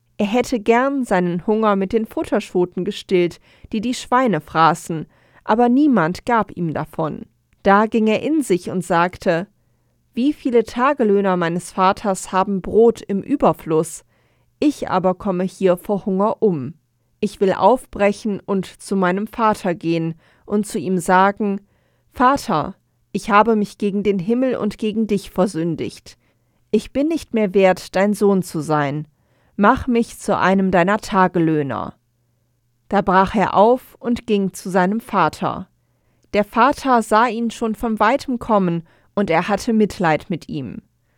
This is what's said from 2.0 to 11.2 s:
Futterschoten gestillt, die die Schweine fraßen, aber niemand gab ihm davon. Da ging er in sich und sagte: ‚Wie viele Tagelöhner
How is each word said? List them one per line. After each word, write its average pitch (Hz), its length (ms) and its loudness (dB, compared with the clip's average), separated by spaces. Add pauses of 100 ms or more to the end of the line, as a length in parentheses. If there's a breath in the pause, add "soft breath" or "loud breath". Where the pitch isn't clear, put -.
Futterschoten 190 760 -4
gestillt, 175 560 -2 (320 soft breath)
die 220 80 -2
die 240 140 -4
Schweine 247 460 0
fraßen, 160 680 0 (360 soft breath)
aber 240 260 2
niemand 240 560 2
gab 233 320 -2
ihm 170 160 -4
davon. - 540 -6 (380)
Da 202 220 6
ging 220 200 0
er 214 160 0
in 302 200 0
sich - 280 -2
und 175 140 -4
sagte: 175 640 0 (640)
‚Wie 269 200 0
viele 240 300 0
Tagelöhner 214 720 0